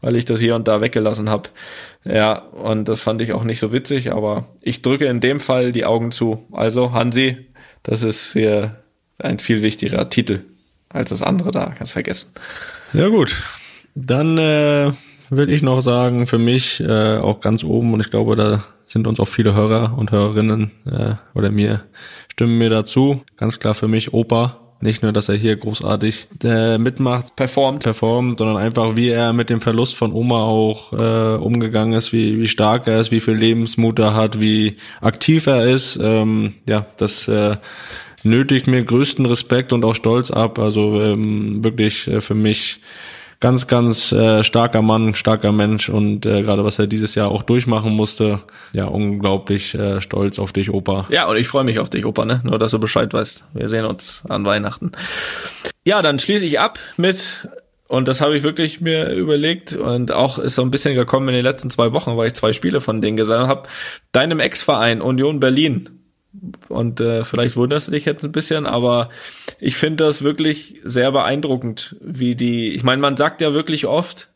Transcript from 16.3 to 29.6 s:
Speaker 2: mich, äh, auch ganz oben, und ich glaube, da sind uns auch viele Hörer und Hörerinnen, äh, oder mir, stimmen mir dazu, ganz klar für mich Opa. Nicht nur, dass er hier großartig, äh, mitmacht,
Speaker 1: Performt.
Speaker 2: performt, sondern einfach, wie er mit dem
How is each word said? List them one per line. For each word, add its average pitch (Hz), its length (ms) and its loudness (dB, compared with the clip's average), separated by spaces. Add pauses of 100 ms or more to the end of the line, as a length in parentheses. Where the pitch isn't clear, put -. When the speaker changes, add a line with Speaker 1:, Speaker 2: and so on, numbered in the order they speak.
Speaker 2:
mich, 123 420 2
äh, 107 380 2
auch 104 200 0
ganz 110 240 0
oben, 117 320 2
und 107 60 0
ich 104 100 -2
glaube, 110 240 2
da 107 300 2 (220)
sind 113 200 0
uns 110 140 0
auch 101 80 2
viele 107 260 2
Hörer 110 420 2
und 107 140 -2
Hörerinnen, 107 640 2 (180)
äh, 110 240 -2 (240)
oder 101 140 2
mir, 104 320 0 (480)
stimmen 117 260 2
mir 113 120 4
dazu, 131 520 2 (140)
ganz 113 240 -4
klar 110 160 0
für - 100 -2
mich 110 260 0
Opa. 117 440 0 (240)
Nicht 110 240 -2
nur, 107 80 2
dass 107 160 0
er 104 80 2
hier 107 180 2
großartig, 107 720 -4 (160)
äh, 113 340 2
mitmacht, 123 600 -2
Speaker 1:
Performt. 135 480 0
Speaker 2:
performt, 117 560 0
sondern 110 160 0
einfach, 113 400 0
wie 120 140 2
er 117 220 2
mit 117 160 0
dem 117 120 0